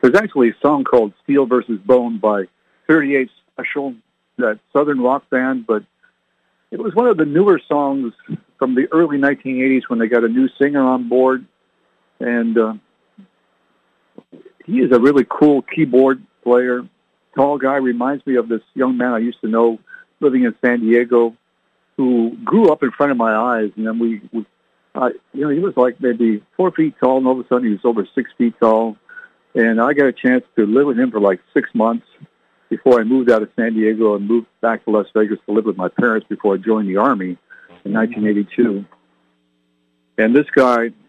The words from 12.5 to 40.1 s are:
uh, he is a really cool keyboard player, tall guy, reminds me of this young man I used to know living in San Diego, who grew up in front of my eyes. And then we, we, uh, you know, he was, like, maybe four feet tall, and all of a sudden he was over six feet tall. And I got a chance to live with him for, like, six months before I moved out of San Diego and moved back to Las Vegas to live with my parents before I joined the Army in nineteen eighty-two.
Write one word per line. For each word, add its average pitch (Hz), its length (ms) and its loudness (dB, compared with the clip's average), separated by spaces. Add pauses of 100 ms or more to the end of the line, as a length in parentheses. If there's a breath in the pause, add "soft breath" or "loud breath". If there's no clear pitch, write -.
uh, 110 160 0 (1900)
he 220 140 -2
is 180 120 2
a 123 80 6
really 131 280 4
cool 147 360 2
keyboard 135 580 2 (220)
player, 123 440 0 (480)
tall 143 220 0
guy, 135 200 -2
reminds 127 500 -4
me 135 80 0
of 117 120 0
this 113 140 -4 (140)
young 131 220 0
man 123 160 -2
I 113 40 -2
used 117 240 -6
to 113 60 -6
know 113 320 0 (400 loud breath)
living 131 240 2
in 117 100 0 (100)
San 120 180 0
Diego, 117 540 2 (600)
who 120 460 0
grew 180 280 4
up 151 120 -2
in 127 80 -2
front 143 200 0
of 131 60 -2
my 113 180 0
eyes. 110 400 -2
And 110 120 -6
then 110 100 -6
we, 113 240 -4 (100)
we, 113 140 -8 (480)
uh, 127 160 -2 (240)
you 135 80 -6
know, 151 80 -2
he 143 100 0
was, 185 160 -4
like, 127 240 0
maybe 113 440 0 (120)
four 185 160 0
feet 160 280 -2
tall, 131 180 2
and 131 100 0
all 131 120 0
of 117 60 -10
a - 40 -20
sudden 123 160 0
he 110 60 0
was 98 120 -6
over 113 300 0
six - 240 -6
feet 117 220 0
tall. 110 360 2 (600 loud breath)
And 113 260 2
I 135 120 2
got 143 120 2
a 127 80 2
chance 127 320 0 (100)
to 110 120 2
live 127 180 2
with 127 140 -2
him 127 100 0
for, 110 100 -4
like, 98 220 2 (140)
six - 180 -2
months 117 320 -2 (640)
before 120 320 2
I - 20 -2
moved 123 280 2
out 110 100 4
of 104 140 -8
San 113 180 -2
Diego 110 420 0
and 101 120 -6
moved 113 200 0 (140)
back 113 240 -2
to 113 60 -4
Las 104 220 0
Vegas 107 340 0
to 110 60 -6
live 107 120 0
with 101 100 -4
my 92 140 -4
parents 110 400 -2
before 101 240 -2
I 95 40 -2
joined 107 300 -2
the 95 100 -2
Army 101 380 -2 (480 loud breath)
in 101 80 -8
nineteen 110 360 -2
eighty-two. 104 580 -2 (1300)